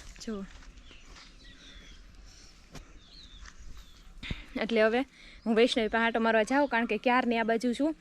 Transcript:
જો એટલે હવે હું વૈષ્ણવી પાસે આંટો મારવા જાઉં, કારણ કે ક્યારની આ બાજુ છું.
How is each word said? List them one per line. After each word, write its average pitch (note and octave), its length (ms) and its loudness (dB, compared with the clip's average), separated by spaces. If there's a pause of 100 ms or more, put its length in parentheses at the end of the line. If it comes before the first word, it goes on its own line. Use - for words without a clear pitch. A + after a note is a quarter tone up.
(260)
જો G3+ 180 -10 (4000)
એટલે A3+ 220 2
હવે A3 180 2 (460)
હું A3 100 2
વૈષ્ણવી A3+ 320 4
પાસે A3+ 160 0
આંટો A#3 160 0
મારવા A3+ 220 4
જાઉં, C#4 260 2
કારણ A#3 180 0
કે G#3+ 120 -2
ક્યારની A#3+ 400 2
આ A3+ 40 0
બાજુ A3+ 300 0
છું. D4+ 280 0